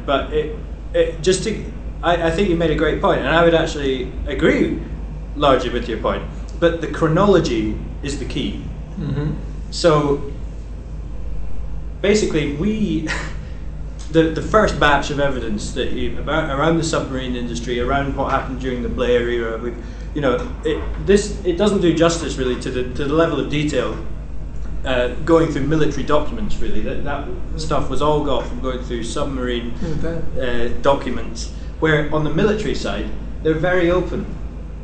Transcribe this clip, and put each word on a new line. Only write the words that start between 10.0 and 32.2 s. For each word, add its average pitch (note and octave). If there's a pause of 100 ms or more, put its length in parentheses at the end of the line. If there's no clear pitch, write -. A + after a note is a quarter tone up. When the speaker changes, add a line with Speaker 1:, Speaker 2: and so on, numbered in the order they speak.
Speaker 1:
basically, E3
we, F3+ (500)
<laughs> -
the, D#3+
the D3+
first F#3+
batch C#3+
of C#3
evidence A#2
that A#2
you, B2
about, D#3
around D#3
the D3+
submarine B2+
industry, A#2+
around C#3
what B2+
happened C3
during B2
the A2+
Blair A#2+
era, A2+
we, A#2 (420)
you D3+
know, B2 (140)
it, D#3 (240)
this, -
it F3
doesn't G3
do E3
justice D#3
really B2
to C#3+
the, B2+ (120)
to D3
the C#3+
level D#3+
of A#2+
detail, C#3 (880)
uh, B2 (160)
going D#3+
through C3+
military D3+
documents, C3
really. -
That, -
that D#3 (320)
stuff C#3+
was C3
all D3
got C3
from B2+
going B2+
through A#2
submarine, B2 (260)
Speaker 2:
Okay. C#3+ (540)
Speaker 1:
uh, -
documents, - (280)
where D3+
on D3+